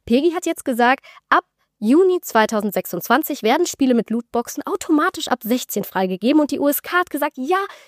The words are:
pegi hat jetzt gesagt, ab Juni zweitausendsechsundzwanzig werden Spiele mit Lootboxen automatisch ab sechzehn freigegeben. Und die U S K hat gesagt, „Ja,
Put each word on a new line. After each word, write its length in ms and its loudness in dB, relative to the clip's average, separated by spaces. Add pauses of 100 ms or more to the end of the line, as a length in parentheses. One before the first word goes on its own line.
pegi 280 2
hat 120 -6
jetzt 200 -4
gesagt, 420 0 (220)
ab 160 2 (340)
Juni 420 4
zweitausendsechsundzwanzig 1200 -2
werden 200 2
Spiele 300 0
mit 160 0
Lootboxen 560 -6
automatisch 640 0
ab 160 -2
sechzehn 400 -4
freigegeben. 560 0
Und 100 0
die 80 -4
U 80 0
S 160 0
K 160 -2
hat 120 -2
gesagt, 260 -4
„Ja, 280 -2 (240)